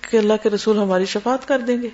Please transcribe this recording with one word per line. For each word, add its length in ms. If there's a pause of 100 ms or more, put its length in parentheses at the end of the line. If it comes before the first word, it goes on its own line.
(100)
کہ 60
اللہ 160 (100)
کے 80
رسول 280
ہماری 280
شفاعت 420
کر 100
دیں 240
گے۔ 120